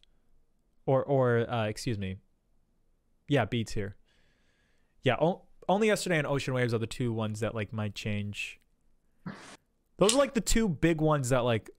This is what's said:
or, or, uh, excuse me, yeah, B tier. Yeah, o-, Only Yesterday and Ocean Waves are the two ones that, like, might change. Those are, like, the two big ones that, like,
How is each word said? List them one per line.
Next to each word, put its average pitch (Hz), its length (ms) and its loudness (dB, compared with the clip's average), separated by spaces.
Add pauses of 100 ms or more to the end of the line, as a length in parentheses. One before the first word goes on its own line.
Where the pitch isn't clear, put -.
(840)
or, 135 200 4
or, 123 440 2
uh, 113 200 -2
excuse 110 280 -4
me, 95 200 -6 (1120)
yeah, 135 160 4
B 117 200 -2
tier. 101 300 -6 (1080)
Yeah, 123 160 4
o-, 170 220 0 (260)
Only 208 180 4
Yesterday 180 320 2
and 147 80 0
Ocean 139 280 -2
Waves 123 200 0
are 113 40 2
the 113 100 -2
two 120 240 -4
ones 107 280 -4
that, 107 140 -2
like, 107 180 -6
might 107 220 -4
change. 104 640 -6 (1400)
Those 214 160 4
are, 269 40 2
like, 277 160 2
the 233 60 2
two 226 280 2
big 160 320 2
ones 151 280 2
that, 123 160 2
like, 117 340 0